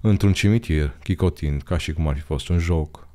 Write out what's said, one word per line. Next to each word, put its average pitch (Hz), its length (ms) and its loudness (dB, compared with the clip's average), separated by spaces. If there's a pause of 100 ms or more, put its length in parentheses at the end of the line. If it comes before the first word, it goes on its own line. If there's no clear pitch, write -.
într-un 101 320 4
cimitir, 80 680 0
chicotind 78 580 -2
ca 87 160 -4
și 78 160 -4
cum 80 140 0
ar 73 80 0
fi 73 60 -6
fost - 280 -8
un 87 100 2
joc 82 560 -2